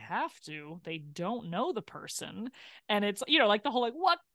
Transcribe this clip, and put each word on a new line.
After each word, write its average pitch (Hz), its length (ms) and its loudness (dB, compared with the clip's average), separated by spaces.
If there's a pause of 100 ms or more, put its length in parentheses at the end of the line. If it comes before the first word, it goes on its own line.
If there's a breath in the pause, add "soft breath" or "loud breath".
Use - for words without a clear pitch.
have 233 400 -4
to. 151 420 -12
They 165 140 -6
don't 170 540 -6
know 247 200 0
the 220 120 -4
person. 185 640 -10 (400 loud breath)
And 208 160 2
it's, 202 220 0
you 302 100 6
know, 254 100 8
like, 208 160 6
the 285 80 0
whole, 247 120 2
like, 233 100 0
"What 349 240 4 (180)